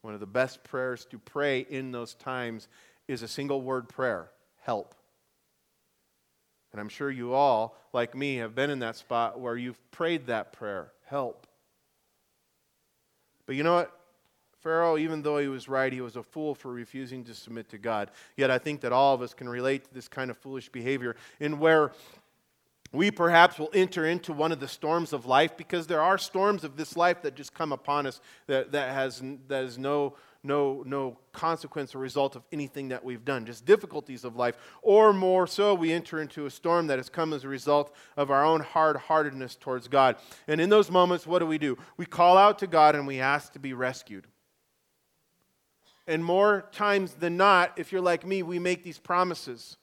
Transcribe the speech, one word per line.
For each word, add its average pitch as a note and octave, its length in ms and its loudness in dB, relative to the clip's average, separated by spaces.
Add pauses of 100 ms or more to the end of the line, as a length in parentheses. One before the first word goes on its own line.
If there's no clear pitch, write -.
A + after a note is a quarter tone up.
One G#2+ 120 -14
of G#2 80 -12
the G#2 40 -12
best B2 380 -2
prayers B2+ 480 -8
to A#2+ 80 -20
pray C#3+ 400 -2
in C3 320 -10
those A#2+ 220 -10
times A#2+ 560 -10 (400)
is B2 120 -8
a A#2 60 -12
single C#3 340 -6
word B2+ 280 -6
prayer, G#2+ 420 -4 (300)
"Help." A2 340 -8 (1800)
And G#2 80 -14
I'm G#2 100 -12
sure C#3 220 -8
you B2 220 -6
all, B2+ 440 2 (140)
like A#2+ 240 -4
me, C3+ 220 -6
have A2+ 180 -8
been C#3+ 160 -2
in C3+ 80 -6
that A2+ 160 -8
spot A#2 440 -4
where A#2+ 160 -6
you've B2 360 -12
prayed E3 360 -4
that A2+ 260 -6
prayer, G2 380 -10 (140)
"Help." C3+ 400 -10 (2000)
But C3+ 120 -8
you C#3+ 60 -2
know E3+ 120 4
what? - 240 -2 (640)
Pharaoh, E3 360 2
even D#3 240 -4
though D3 160 -2
he C#3+ 120 -2
was C3 180 -10
right, C3+ 240 0
he B2+ 100 -8
was A#2+ 140 -12
a A#2 80 -10
fool D3+ 320 -8
for C3 160 -16
refusing B2 540 -14
to A#2 100 -20
submit A2+ 340 -16
to A2 80 -18
God. G#2 320 -4 (280)
Yet C3+ 120 2
I B2+ 80 2
think D3 240 -6
that A#2+ 120 -4
all C#3 200 4
of B2 80 -2
us A#2+ 120 -12
can B2 160 -14
relate C3 340 -4
to - 100 -20
this B2+ 140 -18
kind C3 240 -8
of A2 60 -12
foolish C3+ 320 -16
behavior B2 480 -6 (240)
in D3 180 -4
where D#3 320 6 (1000)
we F3 160 2
perhaps E3+ 480 6
will D#3 160 -8
enter F#3 320 0
into E3+ 260 -4
one D#3 200 -2
of D3+ 80 -6
the C3+ 80 -10
storms D#3+ 460 -4
of A#2+ 120 -8
life, C#3 320 4
because E3 300 -6
there D#3+ 140 0
are F#3 160 4
storms F#3+ 460 0
of C#3 140 -12
this D#3 180 -10
life E3+ 280 2
that C#3+ 100 -4
just C#3 200 -18
come D#3 180 -4
upon C#3+ 340 -4
us C3 160 -8 (240)
that, C#3+ 260 -2
that C3+ 220 -2
has, C3 260 -4 (280)
that C3+ 160 -4
is B2 160 -10
no, C#3 360 -2 (280)
no, C#3 420 0
no C3 320 -6 (140)
consequence D#3 640 -6
or - 20 -10
result C3+ 380 -2
of A#2+ 160 -18
anything C#3 380 -8
that B2+ 140 -8
we've A#2+ 220 -10
done, B2+ 220 -4
just A#2 180 -16
difficulties D3+ 580 2
of A#2 120 -10
life. A#2+ 200 0 (280)
Or G#3+ 280 8
more F#3 360 2
so, G3+ 260 2
we E3 180 0
enter E3 300 -4
into D3 240 -10
a C3 60 -8
storm E3+ 340 0
that C3+ 140 0
has B2+ 100 -10
come D#3+ 240 -4
as C3 100 -8
a C3+ 40 -12
result C#3+ 480 0 (200)
of C#3+ 140 -2
our C#3 160 4
own D#3+ 160 4
hard-heartedness D3 920 0
towards B2+ 320 -8
God. C3 280 4 (320)
And D#3 140 0
in F3+ 80 2
those G#3 220 6
moments, F3+ 340 4
what F3 140 0
do E3+ 80 0
we D#3 100 -2
do? C#3+ 220 -2 (180)
We D#3+ 80 -8
call F3 320 8
out G3+ 220 8
to G3 80 -6
God D#3 260 6
and C#3+ 140 -2
we C3+ 120 -6
ask C#3 340 0
to C#3+ 60 -20
be C3+ 140 -10
rescued. B2+ 540 -6 (1800)
And E3 180 -2
more G3 500 2
times G3+ 420 0
than E3+ 220 -4
not, F#3 420 6
if E3 120 -8
you're F#3+ 100 -2
like F3 220 2
me, F#3+ 200 -2
we F3 160 -6
make F3+ 240 -2
these F3 160 -16
promises. E3+ 840 -4